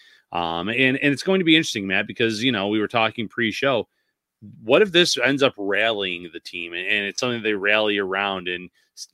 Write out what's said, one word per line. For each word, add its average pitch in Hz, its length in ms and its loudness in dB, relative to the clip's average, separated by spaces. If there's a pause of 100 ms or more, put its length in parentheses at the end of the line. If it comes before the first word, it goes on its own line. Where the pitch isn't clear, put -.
(320)
Um, 85 360 -2
and, 131 280 2
and 143 160 2
it's 131 100 -4
going 190 180 2
to 180 40 -2
be 160 120 6
interesting, 120 300 -2
Matt, 98 200 0
because, 110 360 -2
you 131 100 0
know, 98 160 -2
we 107 120 0
were 101 80 0
talking 110 400 -2
pre-show. 117 600 -2 (760)
What 127 200 4
if 202 100 2
this 170 240 4
ends 131 260 2
up 131 140 4
rallying 98 760 -2
the 85 80 -14
team 85 340 -12
and, 90 120 -6
and 104 200 0
it's 98 120 -6
something 120 240 -2
they 107 120 0
rally 104 440 2
around 95 480 -2
and, 90 240 -6 (260)
s-, - 180 -18